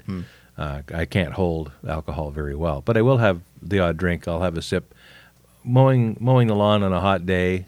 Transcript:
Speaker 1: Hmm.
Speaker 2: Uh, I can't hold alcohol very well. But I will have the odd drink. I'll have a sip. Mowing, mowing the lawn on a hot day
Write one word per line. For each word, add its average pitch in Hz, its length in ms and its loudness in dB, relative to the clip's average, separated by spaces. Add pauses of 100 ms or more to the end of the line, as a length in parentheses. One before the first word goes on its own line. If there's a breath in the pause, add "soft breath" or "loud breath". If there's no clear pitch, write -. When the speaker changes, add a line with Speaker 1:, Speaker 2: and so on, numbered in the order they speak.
Speaker 1:
Hmm. 92 160 -10 (360 loud breath)
Speaker 2:
Uh, 71 240 -8 (120)
I 82 100 -4
can't 87 300 -2
hold 82 400 -4 (120)
alcohol 78 460 -6
very 73 240 -6
well. 76 260 -4
But 113 140 0
I 110 60 4
will 127 160 4
have 98 240 2 (200)
the 95 200 0
odd 85 160 0
drink. 87 280 -2
I'll 85 160 -4
have 87 160 -2
a 80 40 -6
sip. - 340 -6 (680 loud breath)
Mowing, 123 580 4
mowing 123 260 4
the 107 80 2
lawn 104 280 4
on 95 100 0
a 87 80 0
hot 95 240 0
day 90 420 0